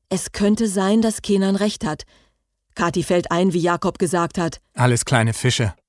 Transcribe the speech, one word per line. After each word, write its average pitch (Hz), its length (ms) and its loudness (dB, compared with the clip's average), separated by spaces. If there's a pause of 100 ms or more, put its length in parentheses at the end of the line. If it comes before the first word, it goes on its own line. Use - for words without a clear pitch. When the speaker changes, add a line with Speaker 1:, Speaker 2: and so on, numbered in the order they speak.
Speaker 1:
es - 220 -4
könnte 214 380 0
sein, 196 340 2
dass 220 180 -2
Kenan 196 360 0
recht 208 280 -2
hat. 151 200 -6 (720)
Kathi 170 260 0
fällt 175 300 0
ein, 180 200 2
wie 175 60 0
Jakob 175 400 -2
gesagt 170 400 -2
hat. 165 220 -4 (140)
Speaker 2:
Alles 120 300 2
kleine 113 280 2
Fische, 117 420 0 (140)